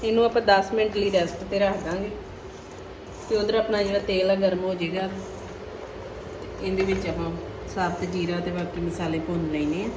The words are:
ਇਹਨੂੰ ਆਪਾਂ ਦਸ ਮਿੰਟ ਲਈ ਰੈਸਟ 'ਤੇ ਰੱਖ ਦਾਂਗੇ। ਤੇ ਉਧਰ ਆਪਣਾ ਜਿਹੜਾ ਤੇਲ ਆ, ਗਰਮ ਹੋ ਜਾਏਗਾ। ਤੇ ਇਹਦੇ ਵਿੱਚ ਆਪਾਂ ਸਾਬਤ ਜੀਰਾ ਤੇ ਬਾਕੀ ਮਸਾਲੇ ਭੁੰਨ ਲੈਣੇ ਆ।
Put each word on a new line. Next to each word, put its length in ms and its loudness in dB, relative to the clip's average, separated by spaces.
ਇਹਨੂੰ 180 6
ਆਪਾਂ 160 4
ਦਸ 320 6
ਮਿੰਟ 240 2
ਲਈ 140 2
ਰੈਸਟ 320 2
'ਤੇ 160 0
ਰੱਖ 240 2
ਦਾਂਗੇ। 260 -2
ਤੇ 60 4
ਉਧਰ 200 2
ਆਪਣਾ 280 4
ਜਿਹੜਾ 160 2
ਤੇਲ 320 2
ਆ, 40 6
ਗਰਮ 280 4
ਹੋ 100 0
ਜਾਏਗਾ। 340 -2
ਤੇ 80 -4
ਇਹਦੇ 160 2
ਵਿੱਚ 240 0
ਆਪਾਂ 240 -2
ਸਾਬਤ 360 0
ਜੀਰਾ 280 0
ਤੇ 120 -2
ਬਾਕੀ 300 -4
ਮਸਾਲੇ 380 -2
ਭੁੰਨ 320 -2
ਲੈਣੇ 320 0
ਆ। 140 -2